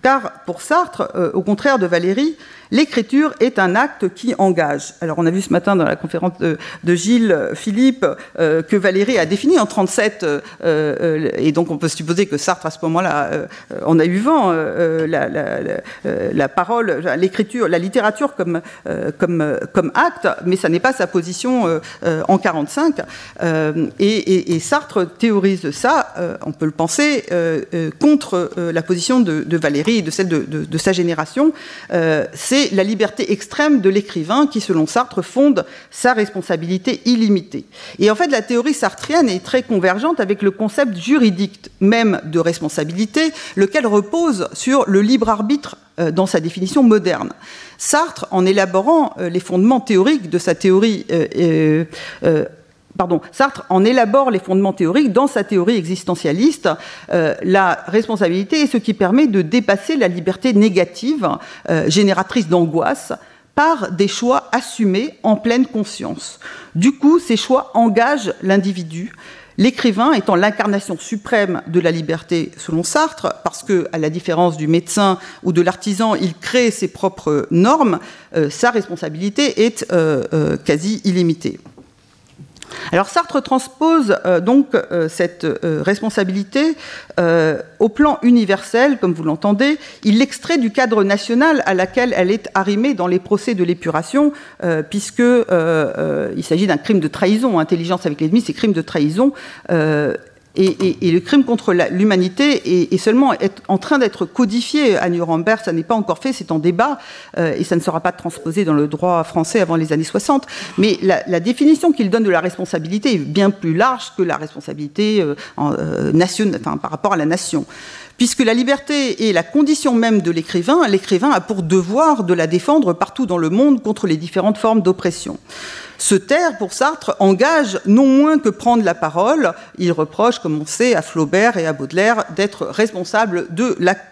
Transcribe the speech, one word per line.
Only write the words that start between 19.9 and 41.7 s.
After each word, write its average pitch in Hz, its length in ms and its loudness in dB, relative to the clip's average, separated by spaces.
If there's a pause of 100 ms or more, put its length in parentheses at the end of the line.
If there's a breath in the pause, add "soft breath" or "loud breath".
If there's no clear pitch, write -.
acte, 339 340 0 (160)
mais 180 120 0
ça 185 120 -2
n'est 170 100 0
pas 262 140 0
sa 196 160 -2
position, 190 580 -2
euh, 165 140 -2 (240 loud breath)
euh, 160 240 -2
en 190 100 4
quarante-cinq. 285 640 -2 (420 loud breath)
Euh, 156 460 -2 (100)
et, 196 80 2
et, 190 480 0
et 165 60 -2
Sartre 226 580 -2
théorise 196 540 0
ça, 277 460 -2
euh, 175 180 -6 (100)
on 156 60 -8
peut 160 140 -4
le 156 40 0
penser, 269 640 -2
euh, 165 300 -2 (120)
euh, 160 240 -2
contre, 285 600 2
euh, 170 140 -4
la 165 100 -2
position 185 380 0
de, 165 220 0
de 160 140 -2
Valéry 156 320 0
et 226 140 2
de 160 80 -4
celle 190 180 -2
de, 160 180 0
de, 151 200 -8
de 156 120 -4
sa 190 140 0
génération. 180 640 0 (400 loud breath)
Euh, 160 400 0
c'est 254 240 -2 (140)
la 190 100 2
liberté 208 500 -2
extrême 294 480 0
de 185 80 2
l'écrivain 202 580 0
qui, 226 140 -2
selon 165 260 0
Sartre, 240 360 -2
fonde 269 420 2 (260 loud breath)
sa - 220 0
responsabilité 185 960 -2
illimitée. 214 580 0 (340 loud breath)
Et 202 120 4
en 214 40 4
fait, 349 120 0
la 262 160 0
théorie 240 320 0
sartrienne 277 540 0
est 185 140 -4
très 254 200 -2
convergente 208 580 0
avec 202 220 -2
le 202 80 2
concept 214 460 -2
juridique 202 760 0 (100)